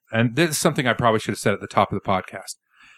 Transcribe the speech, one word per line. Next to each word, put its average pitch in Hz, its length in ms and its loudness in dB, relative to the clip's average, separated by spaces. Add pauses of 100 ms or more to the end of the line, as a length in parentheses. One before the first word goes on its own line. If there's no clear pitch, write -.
(120)
and 113 240 0
this 160 140 2
is 147 80 -4
something 143 280 0
I 117 60 2
probably 110 260 2
should 107 140 -4
have - 80 -6
said 104 140 2
at - 60 -8
the 98 60 -10
top - 260 2
of 101 80 -4
the - 80 -8
podcast. 95 480 -4 (420)